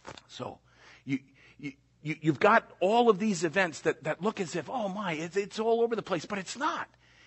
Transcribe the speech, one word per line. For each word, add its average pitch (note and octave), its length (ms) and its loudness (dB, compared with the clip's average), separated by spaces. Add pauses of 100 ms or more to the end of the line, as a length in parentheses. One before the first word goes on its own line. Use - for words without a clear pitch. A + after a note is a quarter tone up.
(280)
So, - 320 -12 (460)
you, C3+ 140 -2 (400)
you, C#3+ 140 -12 (280)
you, D3+ 200 -4
you've D3+ 180 2
got G#3 300 6 (100)
all A#3 300 4
of F#3 100 6
these F#3+ 240 0
events E3+ 380 0
that, D3+ 220 0
that D#3 180 -4
look G#3+ 180 -2
as F3 160 -6
if, D#3 140 -6
"Oh A3+ 180 -4
my, F#3+ 260 -4
it's, D#3+ 220 -6
it's G3+ 240 -4
all A3+ 220 2
over A#3 140 0
the F#3+ 60 -2
place," - 240 -4
but G3+ 120 -6
it's F#3+ 200 -8
not. D4+ 300 -4 (400)